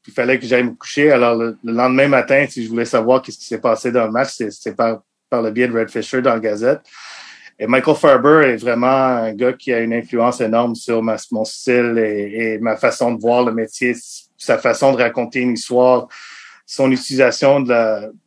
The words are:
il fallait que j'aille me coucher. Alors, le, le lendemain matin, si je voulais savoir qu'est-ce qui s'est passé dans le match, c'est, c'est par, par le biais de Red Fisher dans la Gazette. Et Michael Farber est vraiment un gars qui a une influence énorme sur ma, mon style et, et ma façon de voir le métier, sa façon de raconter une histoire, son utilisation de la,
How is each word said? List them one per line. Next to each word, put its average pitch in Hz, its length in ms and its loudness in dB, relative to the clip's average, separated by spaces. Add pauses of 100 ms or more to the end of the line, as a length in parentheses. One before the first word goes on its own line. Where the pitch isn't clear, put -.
il - 60 -20
fallait 127 260 0
que 131 80 -10
j'aille 123 160 2
me 120 80 -2
coucher. 143 420 0
Alors, 120 240 4
le, 113 260 -4
le 117 100 -6
lendemain 127 360 2
matin, 139 400 2
si 120 160 -10
je 113 60 -8
voulais 117 160 -2
savoir 127 340 2
qu'est-ce - 180 -12
qui - 80 -20
s'est - 140 -6
passé 120 320 -2
dans 117 140 0
le 107 60 -6
match, 131 240 -2
c'est, 107 160 -6
c'est - 220 -12
par, 113 280 -2 (260)
par 120 140 -2
le 113 80 -2
biais 120 180 0
de 117 100 -4
Red 110 120 -2
Fisher 123 320 -4
dans 127 120 2
la 113 60 -2
Gazette. 110 400 -2 (800)
Et 107 100 -6
Michael 131 280 2
Farber 147 560 6
est 117 40 -2
vraiment 120 320 -2
un 127 440 0
gars 123 200 0
qui 127 200 -6
a 117 80 0
une 117 140 -2
influence 117 460 -2
énorme 117 340 0
sur 113 300 -2
ma, 110 120 -2 (140)
mon 110 140 -4
style 120 540 0
et, 107 560 -2
et 107 40 -6
ma 113 180 -2
façon 120 380 0
de 107 60 -8
voir 120 240 2
le 117 80 0
métier, 113 420 -4 (420)
sa 123 220 0
façon 135 340 2
de 127 60 0
raconter 120 420 -2
une 123 120 0
histoire, 123 560 2 (580)
son 135 240 0
utilisation 135 720 2
de 127 100 -2
la, 110 380 0 (180)